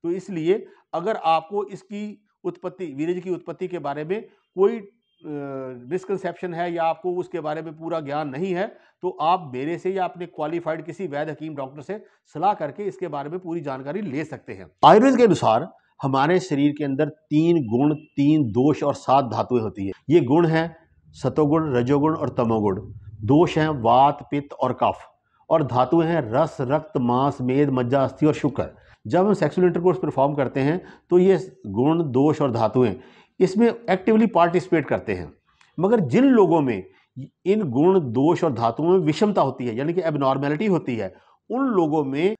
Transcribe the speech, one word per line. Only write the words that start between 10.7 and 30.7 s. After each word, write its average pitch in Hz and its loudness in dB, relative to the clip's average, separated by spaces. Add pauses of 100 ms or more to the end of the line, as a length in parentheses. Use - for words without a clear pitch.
किसी 170 -10
वैद्य 147 -6
हकीम 151 -12
डॉक्टर 139 -12
से 208 -12 (300)
सलाह 185 0
करके 160 -8
इसके 185 -8
बारे 143 -8
में 180 -10
पूरी 170 -8
जानकारी 143 -8
ले 156 -6
सकते - -14
हैं। 95 -16 (140)
आयुर्वेद 214 10
के 240 4
अनुसार 135 4 (300)
हमारे 143 2
शरीर 143 0
के 151 -4
अंदर 143 0
तीन 160 0
गुण, 139 2
तीन 147 0
दोष 123 2
और 143 0
सात 135 0
धातुएं 113 -2
होती 98 -6
हैं। 95 -6 (180)
ये 170 6
गुण 151 4
हैं 160 0 (320)
सतोगुण, 151 0
रजोगुण 143 2
और 156 -6
तमोगुण। 107 -2 (320)
दोष 151 4
हैं 156 0
वात, 135 2
पित्त 143 -6
और 127 -4
कफ। 110 0 (520)
और 160 4
धातुएं 127 2
हैं 165 -2
रस, 127 -2
रक्त, 143 -4
मांस, 127 0
मेद, 135 0
मज्जा, 131 0
अस्थि 131 -2
और 151 4
शुक्र। 135 -4 (380)
जब 170 2
हम 208 2
सेक्सुअल 170 0
इंटरकोर्स 175 2
परफॉर्म 143 0
करते 139 -2
हैं 156 0 (260)